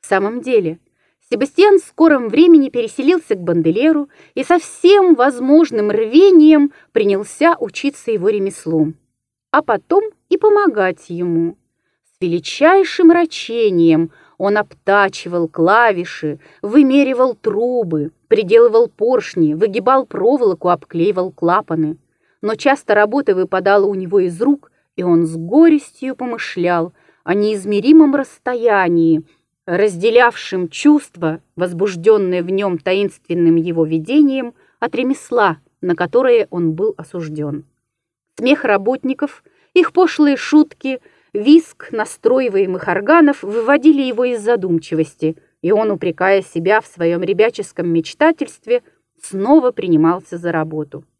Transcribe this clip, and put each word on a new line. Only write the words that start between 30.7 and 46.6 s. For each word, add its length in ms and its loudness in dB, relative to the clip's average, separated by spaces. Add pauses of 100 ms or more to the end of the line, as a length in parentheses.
возбужденное 880 0
в 80 -8
нем 280 -4
таинственным 800 -2
его 280 -2
видением, 720 -2 (240)
от 160 -6
ремесла, 640 -2 (220)
на 140 -2
которое 560 0
он 220 -4
был 240 -4
осужден. 680 -10 (720)
Смех 280 0
работников, 800 -4 (320)
их 180 2
пошлые 440 2
шутки, 640 -2 (340)
визг 580 2
настроиваемых 960 -2
органов 540 2
выводили 600 2
его 220 -2
из 160 -4
задумчивости – 960 -4 (260)
и 100 -2
он, 180 0
упрекая 520 -2
себя 380 -2